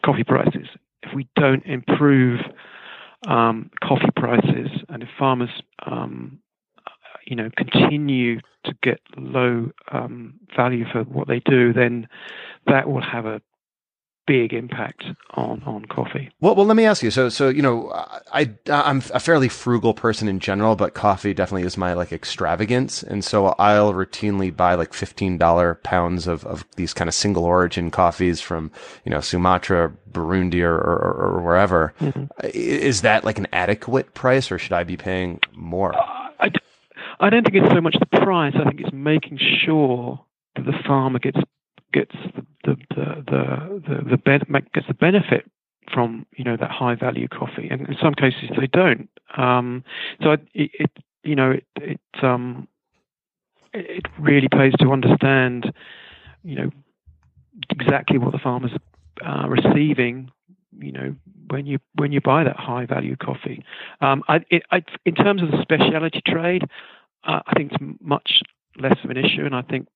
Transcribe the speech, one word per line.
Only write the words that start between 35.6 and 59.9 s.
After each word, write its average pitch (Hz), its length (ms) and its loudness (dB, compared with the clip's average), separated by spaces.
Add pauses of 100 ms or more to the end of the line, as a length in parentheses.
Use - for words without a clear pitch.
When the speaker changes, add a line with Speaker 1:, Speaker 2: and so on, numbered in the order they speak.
Speaker 1:
Uh, - 420 -6
I - 120 0
d-, - 100 -4 (600)
I 202 100 4
don't 233 200 4
think 190 140 4
it's 175 80 6
so 175 80 6
much 165 180 0
the - 200 2
price. 170 380 2
I 156 80 2
think 143 180 0
it's - 100 -6
making 147 460 -2
sure 131 840 0 (340)
that 131 120 -6
the 139 200 -2
farmer 131 320 2
gets 139 200 -2 (540)
gets - 220 0 (500)
the, 69 120 2 (180)
the, - 220 -4 (140)
the, 165 580 -4
the, - 220 -4
the 127 60 4
ben-, 139 320 2
ma-, 139 120 2 (140)
gets 147 120 -2
the 139 80 -4
benefit 175 560 2 (420)
from, 113 340 -2 (100)
you 131 80 -8
know, 120 120 -2
that 120 140 -4
high 123 240 -2
value 120 340 -4
coffee, - 420 -8
and 135 180 -6
in 143 120 -6
some 151 140 4
cases 131 440 0
they 131 80 0
don't. 170 420 2 (280)
Um, 123 480 0 (380)
so 156 100 6
I, - 20 6 (200)
it, - 200 -2
it, 151 160 -2 (340)
you 151 100 -2
know, 131 180 4
it, 131 120 -2 (120)
it, - 240 -8 (220)
um, 123 460 -2 (1040)
it, - 320 -10
it - 20 -12 (120)
really 143 300 4
pays 135 320 4
to 135 120 6
understand, 127 800 2 (720)
you 147 140 -10
know, 139 140 -4 (1000)
exactly 139 480 0
what 123 140 0
the - 60 -4
farmers 127 340 -4 (500)
are - 260 -4
receiving, 131 840 2 (480)